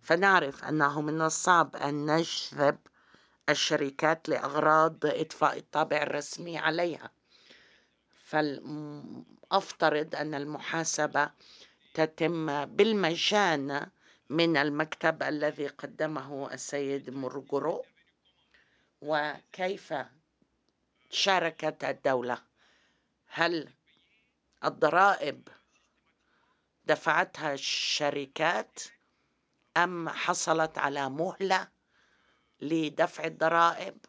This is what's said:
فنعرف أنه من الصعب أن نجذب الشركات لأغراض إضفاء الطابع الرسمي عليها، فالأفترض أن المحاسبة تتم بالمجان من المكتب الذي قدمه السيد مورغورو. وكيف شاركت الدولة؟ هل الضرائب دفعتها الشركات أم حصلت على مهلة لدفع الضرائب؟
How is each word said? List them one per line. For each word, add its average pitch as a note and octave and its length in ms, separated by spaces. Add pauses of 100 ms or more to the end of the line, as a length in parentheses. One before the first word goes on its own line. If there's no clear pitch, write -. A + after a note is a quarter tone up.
فنعرف F3 600
أنه D3+ 380
من D3+ 200
الصعب D#3+ 540
أن D3 300 (100)
نجذب D3 640 (720)
الشركات D3+ 800
لأغراض D#3 760
إضفاء D3 520
الطابع D3+ 440
الرسمي D3+ 560
عليها، D#3 540 (1120)
فالأفترض D3+ 1900
أن D3+ 200
المحاسبة D3+ 960 (640)
تتم D#3 720
بالمجان E3 1200 (400)
من E3 280
المكتب D3+ 680
الذي D3 440
قدمه C#3 840
السيد C#3 560
مورغورو. C#3 760 (1160)
وكيف D3+ 920 (1160)
شاركت E3 760
الدولة؟ B2+ 580 (840)
هل E3 420 (960)
الضرائب D#3 840 (1400)
دفعتها D#3 680
الشركات C#3+ 1300 (960)
أم E3+ 320
حصلت D#3+ 680
على C#3 320
مهلة F#3 580 (960)
لدفع D#3 640
الضرائب؟ E3+ 720 (120)